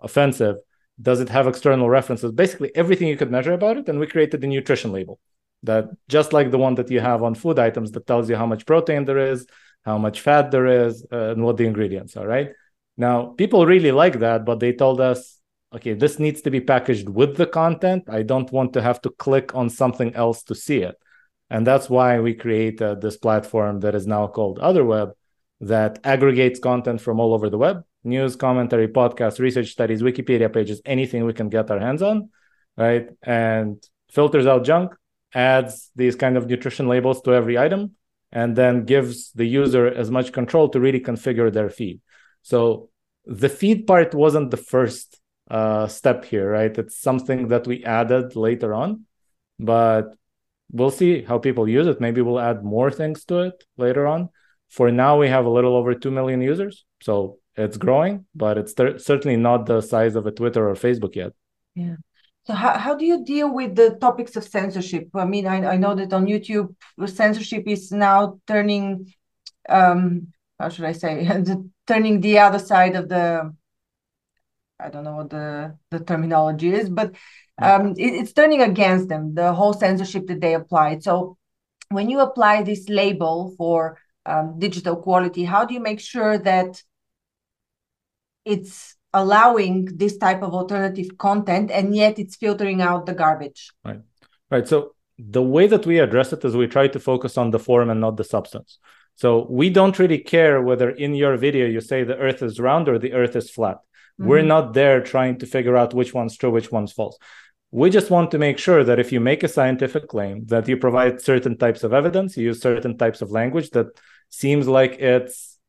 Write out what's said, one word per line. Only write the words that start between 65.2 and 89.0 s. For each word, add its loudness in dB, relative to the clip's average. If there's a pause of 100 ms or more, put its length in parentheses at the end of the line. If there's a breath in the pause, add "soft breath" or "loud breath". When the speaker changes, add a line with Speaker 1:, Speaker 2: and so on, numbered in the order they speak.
Speaker 2:
mean, -4
I, -2
I 0
know 2
that -6
on 2
YouTube, -4 (320 soft breath)
censorship -2
is -6
now 2
turning, -2 (540)
um, 2 (300)
how -8
should -10
I -4
say, -6
<laughs> 0
the, -6 (180)
turning 2
the 4
other 6
side 2
of -6
the, -2 (1300)
I -14
don't -14
know -12
what -12
the, -10 (120)
the -6
terminology 0
is, -2
but, -4 (460 loud breath)
Speaker 1:
Yeah. 6
Speaker 2:
um, 2
it, -2
it's -10
turning 6
against 2
them, -6
the 2
whole 2
censorship -2
that -8
they 0
applied. -2
So -2 (540)
when -4
you -2
apply 2
this -6
label -2
for, -2 (280 soft breath)
um, -4
digital -4
quality, 0
how 2
do -8
you -8
make -6
sure -2
that -2 (1600)
it's -8 (160)